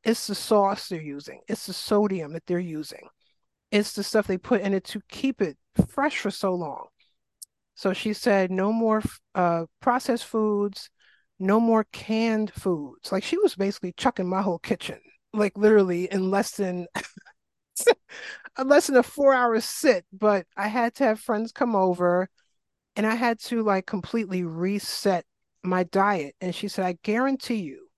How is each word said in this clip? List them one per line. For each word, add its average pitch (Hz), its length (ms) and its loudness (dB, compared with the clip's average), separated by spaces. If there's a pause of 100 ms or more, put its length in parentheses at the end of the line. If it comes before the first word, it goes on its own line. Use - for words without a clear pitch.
"It's 226 240 0
the 202 80 -4
sauce 196 520 2
they're 170 120 -6
using. 147 480 -14
It's - 180 -8
the 190 60 -10
sodium 190 640 0
that 165 120 -12
they're 175 140 -2
using. 156 480 -10 (640)
It's 208 220 0
the 202 100 -6
stuff - 240 0
they 185 100 -2
put 208 220 0
in 196 120 -2
it 190 120 0
to - 240 -12
keep - 340 -2
it 156 160 -4 (300)
fresh - 320 0
for 202 100 -2
so 190 240 -2
long." 160 320 -8 (880)
So 190 180 0
she 214 200 -4
said, 196 400 2
"No 190 200 0
more, 220 260 2
f-, - 220 -6 (140)
uh, 170 320 2 (140)
processed 247 460 0
foods, 208 640 -2 (500)
no 196 180 4
more 226 320 4
canned 220 640 -2
foods." 151 580 -6
Like, 196 140 -2
she - 140 -2
was 403 180 2
basically 196 400 -4
chucking 190 320 -2
my 190 140 0
whole 180 180 -2
kitchen, - 400 -6 (320)
like, 208 260 -2
literally 196 540 4
in 190 180 0
less 196 220 0
than, 180 420 -4
<laughs> - 960 -6 (680)
in 262 100 -2
less 285 180 6
than 269 100 2
a 247 60 8
four-hour 247 580 4
sit. 226 520 0
But 202 340 2 (100)
I 202 120 -2
had 233 280 0
to 277 80 0
have 220 140 2
friends 226 320 -4
come 240 240 0
over, 180 540 2 (680)
and 208 120 0
I 220 100 0
had 233 280 0
to, 233 180 -2
like, 190 240 0
completely 190 580 -4
reset 180 800 -2 (400)
my 185 200 0
diet. 190 560 0
And 180 140 -6
she 208 140 -8
said, 185 160 -4
"I 180 180 -4
guarantee 247 540 -2
you 156 420 -10